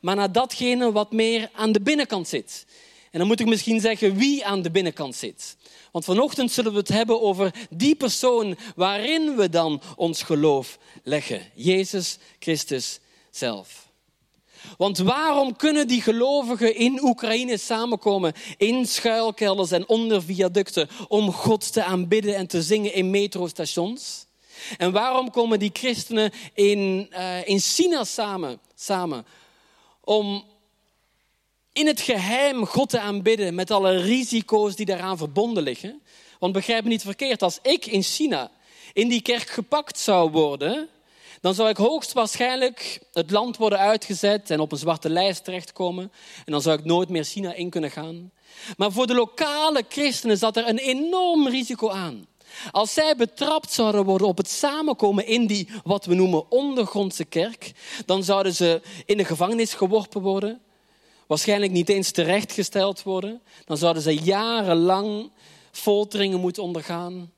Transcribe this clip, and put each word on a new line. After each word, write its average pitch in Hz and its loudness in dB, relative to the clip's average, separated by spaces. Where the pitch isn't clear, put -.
maar 185 0
naar 202 0
datgene 247 2
wat 208 0
meer 220 0
aan 220 0
de 208 4
binnenkant 240 0
zit. - -8
En 165 -6
dan 185 2
moet 220 2
ik 226 0
misschien 226 0
zeggen 208 0
wie 269 2
aan 196 -2
de 170 -4
binnenkant 160 -2
zit. - -12
Want 170 -6
vanochtend 247 2
zullen 220 0
we 202 -2
het 202 -2
hebben 226 2
over 196 2
die 262 2
persoon 233 0
waarin 254 0
we 196 4
dan 160 0
ons 165 -2
geloof 147 2
leggen. 127 -4
Jezus 185 -2
Christus 143 -4
zelf. 107 -10
Want 196 0
waarom 277 2
kunnen 302 2
die 240 2
gelovigen 233 2
in 254 2
Oekraïne 240 0
samenkomen 208 0
in 233 2
schuilkelders 214 0
en 180 0
onder 220 2
viaducten 180 0
om 208 2
God - 0
te 220 0
aanbidden 190 0
en 185 -4
te 170 -2
zingen 202 0
in 185 0
metrostations? 190 -4
En 180 0
waarom 254 0
komen 226 2
die 202 0
christenen 226 -2
in, 202 2
eh, 180 -6
in 202 4
China 330 2
samen, 185 -6
samen 165 -4
om 202 0
in 302 2
het - 0
geheim 240 0
God 262 0
te 240 -2
aanbidden 202 0
met 185 -4
alle 190 4
risico's 214 0
die 214 -6
daaraan 185 -4
verbonden 180 -2
liggen? 180 -8
Want 185 0
begrijp 220 -2
me 233 -2
niet 226 0
verkeerd, 226 -4
als 180 0
ik 269 0
in 196 0
China 185 -2
in 214 2
die 233 0
kerk 240 -2
gepakt - -4
zou 175 4
worden, 156 0
dan 185 0
zou 220 2
ik 214 0
hoogstwaarschijnlijk 254 0
het 165 -2
land 214 0
worden 202 2
uitgezet 208 2
en 156 0
op 151 0
een 151 -6
zwarte 156 -2
lijst 180 0
terechtkomen. 180 -6
En - -8
dan 147 0
zou 151 2
ik 151 -12
nooit 170 2
meer 156 -2
China 185 -8
in 175 -6
kunnen 156 -4
gaan. 165 -14
Maar 202 0
voor 240 0
de 240 0
lokale 294 0
christenen 240 0
zat 220 0
er 233 0
een 220 2
enorm 311 2
risico 240 -2
aan. 180 -6
Als 208 0
zij 311 4
betrapt - -2
zouden 208 2
worden 190 4
op 175 2
het 190 -2
samenkomen 285 0
in 226 2
die, 196 -2
wat 196 0
we 175 2
noemen, 180 4
ondergrondse 233 0
kerk, 202 -4
dan 190 0
zouden 196 2
ze 165 2
in 208 2
de 190 2
gevangenis 202 -2
geworpen 196 0
worden. 196 -2
Waarschijnlijk 202 0
niet 175 2
eens 196 2
terechtgesteld 196 -2
worden. 196 -6
Dan 151 -4
zouden 165 2
ze 151 2
jarenlang 196 0
folteringen 202 0
moeten 180 -4
ondergaan. 175 -8